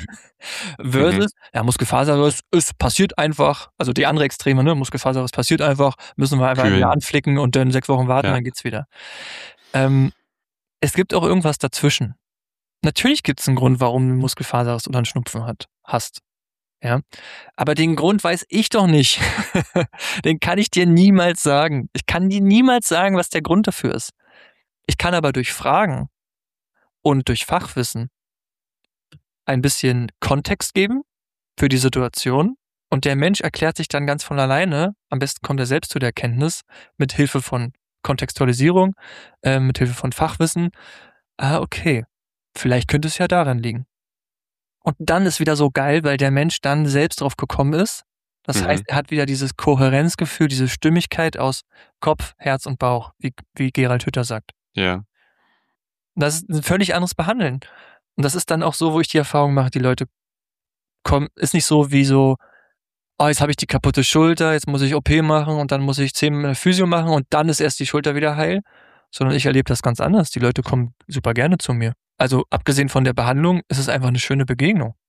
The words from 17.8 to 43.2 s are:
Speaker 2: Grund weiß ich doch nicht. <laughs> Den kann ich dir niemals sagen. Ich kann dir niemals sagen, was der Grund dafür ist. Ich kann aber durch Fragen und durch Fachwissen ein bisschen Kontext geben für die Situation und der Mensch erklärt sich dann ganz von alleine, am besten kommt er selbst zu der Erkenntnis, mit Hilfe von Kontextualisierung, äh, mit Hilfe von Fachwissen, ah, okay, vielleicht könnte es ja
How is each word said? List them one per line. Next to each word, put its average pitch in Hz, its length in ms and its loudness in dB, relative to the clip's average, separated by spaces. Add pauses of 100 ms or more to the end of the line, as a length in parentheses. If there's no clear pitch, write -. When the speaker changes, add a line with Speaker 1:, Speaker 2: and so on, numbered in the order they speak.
Speaker 2:
Grund 185 260 2
weiß 170 280 -2
ich 214 180 0
doch 202 180 2
nicht. 151 340 4 (540)
<laughs> - 500 -4
Den 156 140 0
kann 175 200 -2
ich 214 120 0
dir 180 140 2
niemals 175 580 6
sagen. 143 520 0
Ich - 100 -6
kann 180 240 0
dir 196 140 0
niemals 240 440 4
sagen, 190 300 2
was 175 140 -2
der 160 120 -2
Grund 214 240 2
dafür - 280 -2
ist. - 160 -8 (760)
Ich - 120 -4
kann 175 160 0
aber 156 180 0
durch 127 200 -4
Fragen 147 560 0 (920)
und 135 260 2
durch 117 180 -4
Fachwissen 123 640 -4 (1400)
ein 131 180 0
bisschen 123 560 0
Kontext - 560 -2
geben 220 280 0 (540)
für 143 120 2
die 135 80 0
Situation 131 800 0 (340)
und 135 140 -2
der 139 100 0
Mensch 170 260 0
erklärt - 360 -2
sich 160 100 -6
dann 143 180 -4
ganz 143 200 -4
von 143 160 -4
alleine, 156 540 0 (140)
am 131 120 -4
besten - 260 -6
kommt 139 140 -2
er 123 60 -2
selbst 139 260 -2
zu 139 80 -4
der 123 80 0
Erkenntnis, 123 540 -4 (340)
mit 139 160 -2
Hilfe 139 280 0
von 123 320 -6 (300)
Kontextualisierung, 143 920 2 (480)
äh, 135 180 2
mit 131 180 0
Hilfe 123 160 0
von 170 160 -6
Fachwissen, 165 600 -2 (640)
ah, 143 240 0
okay, 123 440 -2 (520)
vielleicht 123 320 0
könnte 147 180 0
es - 120 -6
ja 180 100 0